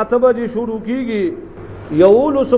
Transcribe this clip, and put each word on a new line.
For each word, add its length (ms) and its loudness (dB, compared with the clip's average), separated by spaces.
اته 160 0
بجې 360 0
شروع 320 -6
کیږي، 480 -4
یولس 560 4